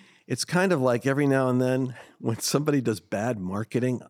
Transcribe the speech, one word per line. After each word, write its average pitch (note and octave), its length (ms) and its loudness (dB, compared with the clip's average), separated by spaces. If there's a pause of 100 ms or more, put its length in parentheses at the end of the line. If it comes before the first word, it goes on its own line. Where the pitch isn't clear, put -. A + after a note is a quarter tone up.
(260)
It's - 180 -4
kind F3+ 280 2
of D3 100 2
like B2 240 2
every C#3 220 2
now C3+ 200 2
and B2+ 140 2
then B2+ 320 0 (240)
when A2+ 220 -4
somebody D3 400 0
does A2+ 180 0
bad G#2+ 400 -4
marketing A2+ 720 -2